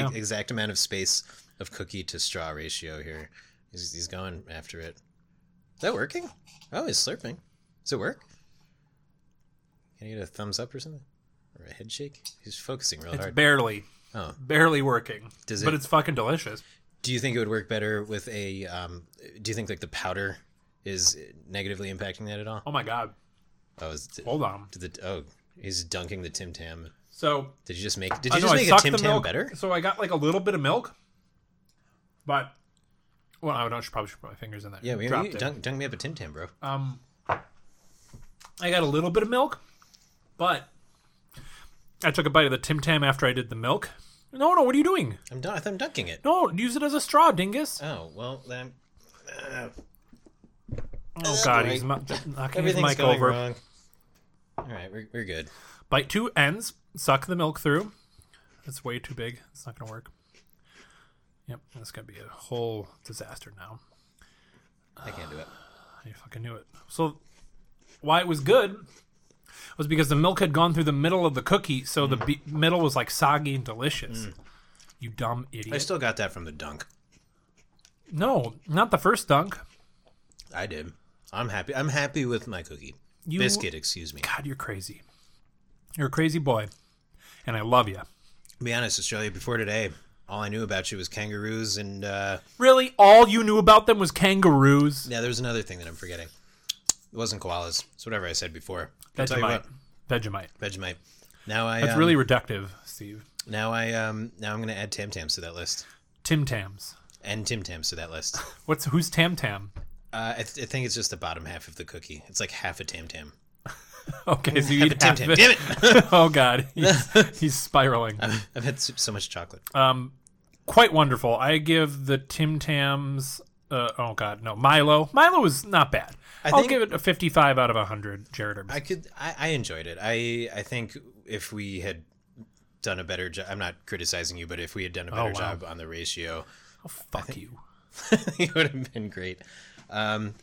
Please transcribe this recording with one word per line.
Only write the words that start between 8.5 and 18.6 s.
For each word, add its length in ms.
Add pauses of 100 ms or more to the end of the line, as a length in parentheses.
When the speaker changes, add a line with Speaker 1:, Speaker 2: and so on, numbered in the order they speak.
Speaker 1:
Can 100
I 40
get 100
a 40
thumbs 320
up 160
or 60
something? 220 (580)
Or 100
a 40
head 180
shake? 300 (240)
He's 120
focusing 440
real 120
Speaker 2:
It's 100
Speaker 1:
hard. 120
Speaker 2:
barely. 480 (320)
Speaker 1:
Oh. 240
Speaker 2:
Barely 420
working. 500 (140)
Speaker 1:
Does 180
Speaker 2:
But 100
Speaker 1:
it 40
Speaker 2:
it's 80
fucking 300
delicious. 480 (380)
Speaker 1:
Do 120
you 60
think 160
it 40
would 100
work 200
better 340
with 240
a, 380